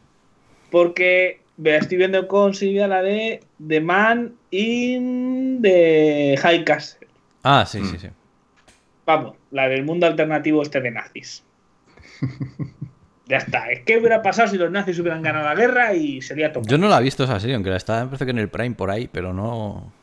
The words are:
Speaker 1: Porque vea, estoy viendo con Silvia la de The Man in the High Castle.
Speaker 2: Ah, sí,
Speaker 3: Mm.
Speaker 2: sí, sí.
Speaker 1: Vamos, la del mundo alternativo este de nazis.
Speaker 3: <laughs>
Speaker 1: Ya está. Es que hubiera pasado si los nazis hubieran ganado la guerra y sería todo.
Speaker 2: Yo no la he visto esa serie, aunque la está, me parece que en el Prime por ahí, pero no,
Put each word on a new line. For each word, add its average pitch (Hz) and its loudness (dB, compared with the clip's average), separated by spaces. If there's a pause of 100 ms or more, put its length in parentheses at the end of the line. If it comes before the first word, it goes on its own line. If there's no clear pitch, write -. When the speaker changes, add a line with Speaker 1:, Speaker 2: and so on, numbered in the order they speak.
(720)
Speaker 1:
Porque 180 2 (120)
vea, 156 2
estoy 151 -2
viendo 190 2
con 202 4
Silvia 196 0
la 185 0
de 220 -2 (260)
The 156 2
Man 214 2 (160)
in 247 -2
the 156 4
High 170 4
Castle. - -2 (360)
Speaker 2:
Ah, 127 4
sí, - -8
Speaker 3:
Mm. 98 -4
Speaker 2:
sí, 90 -8
sí. 95 -14 (1000)
Speaker 1:
Vamos, 135 0 (140)
la 135 0
del 135 -2
mundo 170 0
alternativo 156 0
este 147 -4
de 123 -4
nazis. - -14 (760)
Speaker 3:
<laughs> - -10 (360)
Speaker 1:
Ya - 0
está. 120 -6
Es 123 -8
que 226 2
hubiera 226 2
pasado 196 2
si 196 -4
los 170 0
nazis 185 -4
hubieran 165 -4
ganado 156 -2
la 147 -2
guerra 233 2
y 143 -4
sería 151 -4
todo. 123 -6
Speaker 2:
Yo 127 2
no 185 4
la 165 6
he - 2
visto 135 0
esa 123 -2
serie, 120 -4
aunque 95 -4
la 92 0
está, 110 -4
me 127 -6
parece 135 -6
que 127 -4
en 120 -2
el 107 -2
Prime 117 -4
por 95 -4
ahí, 110 -6
pero 90 -8
no, 98 -8 (120)